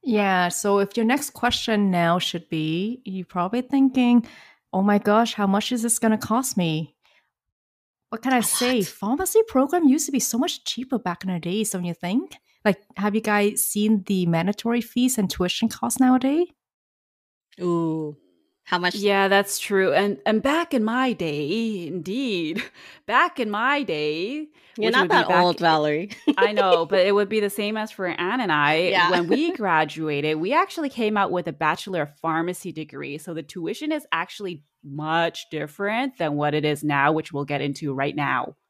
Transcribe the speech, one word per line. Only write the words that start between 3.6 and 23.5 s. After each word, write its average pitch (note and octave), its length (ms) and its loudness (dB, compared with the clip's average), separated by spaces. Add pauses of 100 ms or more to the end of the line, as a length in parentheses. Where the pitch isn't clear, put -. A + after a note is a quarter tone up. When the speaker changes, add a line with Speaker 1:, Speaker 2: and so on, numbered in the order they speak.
Speaker 1:
thinking, B3+ 640 4 (460)
"Oh F#3+ 100 0
my G3+ 160 4
gosh, G#3+ 360 2
how G#3 120 0
much G3 240 0
is A#3+ 120 -2
this A#3 180 0
gonna A3 180 2
cost A#3+ 380 -2
me?" D#3+ 400 -2 (1120)
What A3+ 140 -10
can C4 100 0
I B3+ 60 4
Speaker 2:
A A3+ 40 2
Speaker 1:
say? B3 360 0
Speaker 2:
lot. F#3+ 80 0
Speaker 1:
Pharmacy E4 600 0
program C#4+ 400 2
used C4+ 200 4
to C4+ 60 -6
be C4+ 60 0
so - 200 -2
much E4 260 -4
cheaper B3+ 340 -4
back F3+ 240 -6
in F#3+ 100 -4
the F3 60 -2
days, F#3+ 320 -2
don't F3+ 140 -4
you F3 100 -4
think? A3+ 400 -4 (300)
Like, G3+ 160 2 (160)
have G3+ 180 -2
you A3 60 2
guys G#3 440 0
seen G#3 420 2
the F#3 200 2
mandatory G3+ 540 0
fees A#3+ 380 0
and F#3+ 120 0
tuition F#3+ 380 -2
costs - 320 -4
nowadays? C4 480 4 (1120)
Speaker 2:
Ooh, D#3+ 560 -2 (480)
how F3+ 140 -2
much? F3+ 160 -2
Speaker 3:
Yeah, G3 340 2
that's G3 300 2
true. F#3+ 340 0
And, G3 320 2
and G#3+ 180 0
back D#4+ 320 0
in A3+ 100 2
my B3 280 0
day, E3+ 720 -4
indeed, F3+ 760 -4 (220)
<laughs> - 220 -20
back D4+ 340 2
in A3+ 100 -2